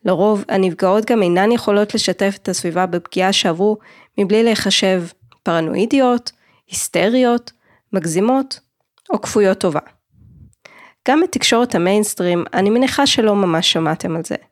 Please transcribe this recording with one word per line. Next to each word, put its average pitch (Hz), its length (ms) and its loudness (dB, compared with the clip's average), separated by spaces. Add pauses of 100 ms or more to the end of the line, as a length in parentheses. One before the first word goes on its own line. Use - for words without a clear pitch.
לרוב, 202 440 2
הנפגעות 190 560 0
גם 226 180 2
אינן 180 280 2
יכולות 214 440 0
לשתף 196 460 -2
את - 80 -8
הסביבה 180 360 -2
בפגיעה 185 480 -2
שעברו, 196 440 0 (400)
מבלי 208 260 2
להיחשב 190 600 0 (400)
פרנואידיות, 233 880 0 (360)
היסטריות, 240 840 0 (420)
מגזימות, 196 640 -2 (500)
או 320 120 -2
כפויות 190 360 0
טובה. 156 220 -2 (1300)
גם 294 140 4
בתקשורת 240 540 0
המיינסטרים, 180 680 0 (100)
אני 196 160 2
מניחה 262 380 2
שלא 214 280 2
ממש 170 360 0
שמעתם 160 440 -2
על 165 80 -6
זה. - 120 -8 (160)